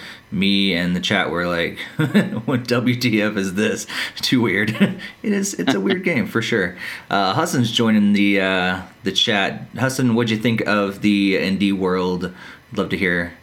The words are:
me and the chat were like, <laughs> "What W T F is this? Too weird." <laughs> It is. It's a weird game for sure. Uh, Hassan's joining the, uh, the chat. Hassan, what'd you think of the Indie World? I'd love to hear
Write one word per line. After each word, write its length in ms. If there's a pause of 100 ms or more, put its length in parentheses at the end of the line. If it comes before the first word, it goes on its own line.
(320)
me 420
and 220
the 40
chat 300
were 160
like, 320 (200)
<laughs> 480
"What 200
W 300
T 240
F 160
is 180
this? 320 (300)
Too 240
weird." 300 (100)
<laughs> 420
It 120
is. 200
It's 200
a 60
weird 220
game 240
for 140
sure. 360 (340)
Uh, 240
Hassan's 360
joining 440
the, 260
uh, 420 (200)
the 100
chat. 560 (100)
Hassan, 360
what'd 160
you 80
think 280
of 360
the 320
Indie 400
World? 580 (400)
I'd 60
love 100
to 80
hear 460